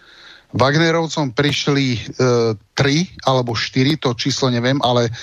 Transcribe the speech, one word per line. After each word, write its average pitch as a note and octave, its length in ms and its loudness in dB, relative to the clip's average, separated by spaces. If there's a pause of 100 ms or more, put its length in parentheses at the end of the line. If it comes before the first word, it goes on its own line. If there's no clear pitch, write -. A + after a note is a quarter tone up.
(500)
Wagnerovcom D#3+ 840 0
prišli, C#3 600 0
e, G#2+ 60 -4 (720)
tri C#3+ 320 0 (200)
alebo B2 320 0
štyri, C3+ 400 0
to B2 160 -2
číslo C3 360 -2
neviem, B2 320 0
ale A#2+ 280 2 (140)